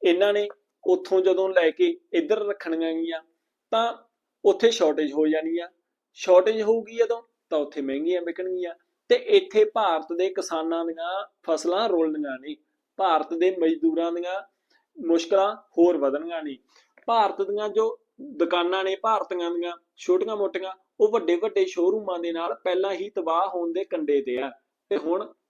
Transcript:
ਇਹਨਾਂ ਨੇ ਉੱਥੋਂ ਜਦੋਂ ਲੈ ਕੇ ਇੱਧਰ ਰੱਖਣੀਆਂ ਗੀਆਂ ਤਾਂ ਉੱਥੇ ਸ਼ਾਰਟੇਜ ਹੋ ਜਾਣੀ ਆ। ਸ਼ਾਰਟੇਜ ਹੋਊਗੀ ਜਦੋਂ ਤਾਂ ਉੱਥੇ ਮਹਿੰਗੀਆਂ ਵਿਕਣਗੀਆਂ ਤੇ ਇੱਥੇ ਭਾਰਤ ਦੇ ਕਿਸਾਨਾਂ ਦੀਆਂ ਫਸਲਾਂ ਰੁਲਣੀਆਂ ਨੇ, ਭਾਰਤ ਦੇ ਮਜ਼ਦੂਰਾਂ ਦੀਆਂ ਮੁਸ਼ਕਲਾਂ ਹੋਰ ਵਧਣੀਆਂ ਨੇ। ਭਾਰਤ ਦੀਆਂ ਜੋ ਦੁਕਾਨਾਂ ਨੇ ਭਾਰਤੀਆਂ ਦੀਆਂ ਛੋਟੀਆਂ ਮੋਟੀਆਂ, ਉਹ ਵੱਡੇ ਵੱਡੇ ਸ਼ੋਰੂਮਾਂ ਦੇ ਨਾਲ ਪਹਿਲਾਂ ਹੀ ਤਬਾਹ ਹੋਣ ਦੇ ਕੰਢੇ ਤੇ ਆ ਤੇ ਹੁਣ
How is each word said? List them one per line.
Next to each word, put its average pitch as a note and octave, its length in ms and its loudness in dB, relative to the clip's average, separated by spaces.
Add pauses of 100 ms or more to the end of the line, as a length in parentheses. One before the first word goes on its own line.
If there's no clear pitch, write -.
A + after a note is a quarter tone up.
ਇਹਨਾਂ F#3+ 300 4
ਨੇ G#3 140 0 (400)
ਉੱਥੋਂ F#3 340 2
ਜਦੋਂ F#3+ 280 2
ਲੈ F3 200 4
ਕੇ E3+ 280 2 (160)
ਇੱਧਰ G#3 320 0
ਰੱਖਣੀਆਂ E3 480 -4
ਗੀਆਂ E3 280 -6 (500)
ਤਾਂ A#3 260 0 (480)
ਉੱਥੇ G3+ 260 4
ਸ਼ਾਰਟੇਜ D3+ 420 0
ਹੋ D#3 140 2
ਜਾਣੀ D#3+ 320 -2
ਆ। F3 100 -10 (440)
ਸ਼ਾਰਟੇਜ F#3+ 480 4
ਹੋਊਗੀ A3 340 0
ਜਦੋਂ A#3 280 0 (260)
ਤਾਂ D#3+ 100 0
ਉੱਥੇ D3 220 -4
ਮਹਿੰਗੀਆਂ D3+ 400 -2
ਵਿਕਣਗੀਆਂ F3+ 520 -8 (360)
ਤੇ A#3+ 60 6
ਇੱਥੇ G#3+ 500 4
ਭਾਰਤ E3+ 520 -2
ਦੇ F#3 120 0
ਕਿਸਾਨਾਂ E3 560 -4
ਦੀਆਂ E3+ 420 -8 (160)
ਫਸਲਾਂ F3 460 0
ਰੁਲਣੀਆਂ D3+ 500 -2
ਨੇ, D3+ 160 -12 (420)
ਭਾਰਤ E3 360 0
ਦੇ F3+ 260 2
ਮਜ਼ਦੂਰਾਂ E3 520 2
ਦੀਆਂ F3 300 -6 (680)
ਮੁਸ਼ਕਲਾਂ G3 480 2
ਹੋਰ E3+ 420 2
ਵਧਣੀਆਂ D#3 460 -2
ਨੇ। C3+ 140 -10 (480)
ਭਾਰਤ G#3+ 360 0
ਦੀਆਂ G#3 280 -2
ਜੋ A3 300 0 (220)
ਦੁਕਾਨਾਂ F3+ 640 -2
ਨੇ F#3+ 120 -2
ਭਾਰਤੀਆਂ F#3 560 -2
ਦੀਆਂ F3 260 -6 (200)
ਛੋਟੀਆਂ F#3 380 0
ਮੋਟੀਆਂ, F#3+ 360 -4 (280)
ਉਹ G#3+ 120 4
ਵੱਡੇ F3 240 2
ਵੱਡੇ F#3+ 300 0
ਸ਼ੋਰੂਮਾਂ F#3 540 -2
ਦੇ E3+ 120 -6
ਨਾਲ E3 220 -4
ਪਹਿਲਾਂ F#3+ 400 -2
ਹੀ F#3+ 160 -8
ਤਬਾਹ E3+ 380 0
ਹੋਣ F3 260 -4
ਦੇ F#3+ 100 -2
ਕੰਢੇ D3 380 0
ਤੇ B2 200 -4
ਆ C3+ 100 -6 (380)
ਤੇ G3+ 80 0
ਹੁਣ F3 360 -4 (160)